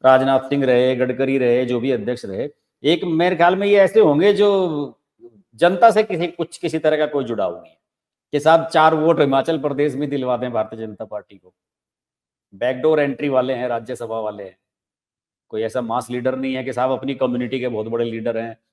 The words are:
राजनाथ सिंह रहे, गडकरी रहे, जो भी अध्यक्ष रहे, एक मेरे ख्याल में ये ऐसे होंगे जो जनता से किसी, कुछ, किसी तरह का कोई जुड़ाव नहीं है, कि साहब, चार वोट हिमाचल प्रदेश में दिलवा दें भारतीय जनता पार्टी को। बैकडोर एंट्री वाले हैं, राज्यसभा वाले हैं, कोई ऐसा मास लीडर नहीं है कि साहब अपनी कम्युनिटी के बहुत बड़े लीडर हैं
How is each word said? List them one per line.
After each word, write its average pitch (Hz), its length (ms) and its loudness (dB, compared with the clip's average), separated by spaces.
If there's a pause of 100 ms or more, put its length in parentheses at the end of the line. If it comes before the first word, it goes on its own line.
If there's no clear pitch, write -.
राजनाथ 131 360 4
सिंह 139 240 -2
रहे, 127 320 2
गडकरी 127 420 0
रहे, 123 280 2
जो 120 140 -2
भी 131 100 -2
अध्यक्ष 117 340 -4
रहे, 107 240 -8 (360)
एक 165 200 0
मेरे 170 320 0
ख्याल 175 200 4
में 196 100 -2
ये 202 100 4
ऐसे 196 240 4
होंगे 170 320 4
जो 180 600 0 (600)
जनता 185 360 4
से 208 120 4
किसी, 175 240 -4
कुछ, - 320 -8
किसी 160 200 -4
तरह 156 180 2
का 151 100 0
कोई 143 180 -2
जुड़ाव 101 380 -4
नहीं - 100 -20
है, - 60 -20 (540)
कि 147 80 0
साहब, 160 260 4
चार 160 280 4
वोट 156 260 2
हिमाचल 139 380 2
प्रदेश 139 360 -2
में 139 160 -6
दिलवा 127 260 -2
दें 123 160 -6
भारतीय 110 260 -4
जनता 110 260 -12
पार्टी 104 320 -14
को। 90 180 -20 (1000)
बैकडोर 131 460 0
एंट्री 143 280 -2
वाले 131 260 0
हैं, 123 140 -4
राज्यसभा 117 520 -8
वाले 104 220 -8
हैं, 95 160 -18 (880)
कोई 110 140 -6
ऐसा 110 180 -4
मास 120 300 -4
लीडर 123 260 -2
नहीं 131 180 -6
है 131 100 -6
कि 127 80 -6
साहब 127 180 -2
अपनी 131 240 -4
कम्युनिटी 123 460 -2
के 123 80 -4
बहुत 110 180 -6
बड़े 117 180 -2
लीडर 113 340 -6
हैं 113 200 -10 (140)